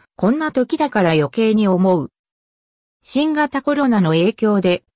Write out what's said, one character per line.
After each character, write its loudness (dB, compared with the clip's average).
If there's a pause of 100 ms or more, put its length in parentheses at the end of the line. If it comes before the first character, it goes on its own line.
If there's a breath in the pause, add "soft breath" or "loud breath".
(160 soft breath)
こ 0
ん -2
な -4
時 -2
だ -2
か -2
ら 2
余 0
計 0
に 2
思 2
う。 -8 (920)
新 -2
型 -2
コ -2
ロ 0
ナ 2
の 0
影 2
響 0
で、 -2 (120)